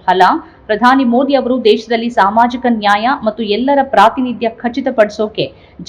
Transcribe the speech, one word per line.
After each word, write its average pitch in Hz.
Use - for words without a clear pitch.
ಫಲ. 185
ಪ್ರಧಾನಿ 247
ಮೋದಿ 277
ಅವರು 240
ದೇಶದಲ್ಲಿ 226
ಸಾಮಾಜಿಕ 233
ನ್ಯಾಯ 208
ಮತ್ತು 214
ಎಲ್ಲರ 277
ಪ್ರಾತಿನಿಧ್ಯ 226
ಖಚಿತಪಡಿಸೋಕೆ 226